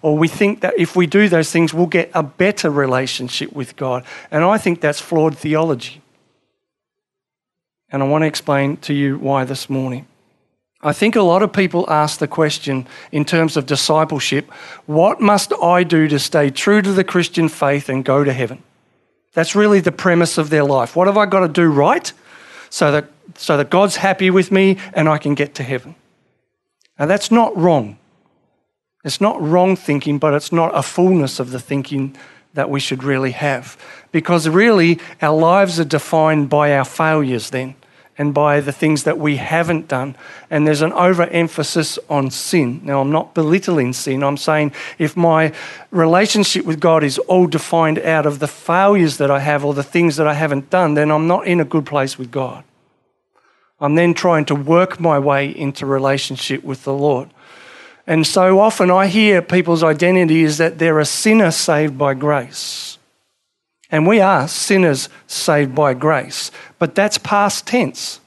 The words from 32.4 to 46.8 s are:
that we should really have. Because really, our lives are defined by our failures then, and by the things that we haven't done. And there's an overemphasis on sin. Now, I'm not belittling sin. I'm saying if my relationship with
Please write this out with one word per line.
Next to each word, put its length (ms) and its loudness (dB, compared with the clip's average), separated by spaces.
that 160 -4
we 100 -2
should 240 -6
really 280 -2
have. 440 -6
Because 380 0
really, 500 4
our 140 2
lives 420 4
are 60 0
defined 640 0
by 280 2
our 80 2
failures 640 -2
then, 260 -8
and 180 -2
by 240 4
the 140 -4
things 320 0
that 120 0
we 200 -2
haven't 500 -2
done. 300 -6
And 160 2
there's 160 2
an 100 0
overemphasis 1080 0
on 200 -2
sin. 520 -2
Now, 180 -2
I'm 120 0
not 200 -2
belittling 600 0
sin. 320 -4
I'm 140 0
saying 340 0
if 180 -2
my 360 2
relationship 720 2
with 160 -4